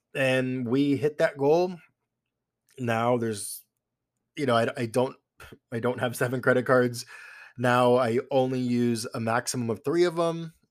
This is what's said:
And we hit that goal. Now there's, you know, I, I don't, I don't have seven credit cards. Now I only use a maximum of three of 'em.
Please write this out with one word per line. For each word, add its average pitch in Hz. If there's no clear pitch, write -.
And 131
we 139
hit 147
that -
goal. 170
Now 117
there's, 113
you 151
know, 123
I, 117
I 127
don't, 127
I 120
don't 123
have 120
seven 127
credit 123
cards. 123
Now 123
I 117
only 131
use 120
a 127
maximum 117
of 107
three 170
of 170
'em. 165